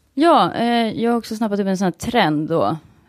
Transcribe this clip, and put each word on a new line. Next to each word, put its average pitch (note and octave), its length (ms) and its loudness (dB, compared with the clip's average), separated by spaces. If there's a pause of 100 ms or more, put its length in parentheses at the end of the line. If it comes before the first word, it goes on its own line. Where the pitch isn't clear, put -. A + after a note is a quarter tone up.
(140)
Ja, C4+ 400 4
eh, A#3 480 -2
jag A#3 80 0
har A#3+ 80 0
också A3 180 -10
snappat G#3 240 -2
upp G3 60 -2
en F#3+ 120 -2
sån G3 60 -2
här F3+ 80 0
trend D#3 560 0
då. D#3+ 280 0 (320)